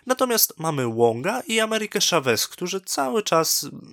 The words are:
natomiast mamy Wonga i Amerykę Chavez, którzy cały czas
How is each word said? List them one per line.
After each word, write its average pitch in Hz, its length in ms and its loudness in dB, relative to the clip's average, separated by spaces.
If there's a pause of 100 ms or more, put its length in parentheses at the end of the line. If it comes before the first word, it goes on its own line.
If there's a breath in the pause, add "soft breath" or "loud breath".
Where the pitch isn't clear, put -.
natomiast 247 540 0
mamy 151 260 0
Wonga 117 600 2
i 226 120 0
Amerykę 220 400 -2 (100)
Chavez, 131 380 2
którzy 185 340 -6
cały 202 420 -2
czas - 420 0 (280)